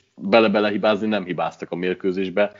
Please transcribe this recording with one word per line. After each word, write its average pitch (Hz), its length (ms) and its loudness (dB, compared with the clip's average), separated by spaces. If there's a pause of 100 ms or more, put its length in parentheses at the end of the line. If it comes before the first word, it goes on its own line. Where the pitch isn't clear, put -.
(160)
bele-bele 104 540 4
hibázni 107 380 0
nem 104 180 -2
hibáztak 82 460 -6
a 85 40 -6
mérkőzésbe, 92 840 -2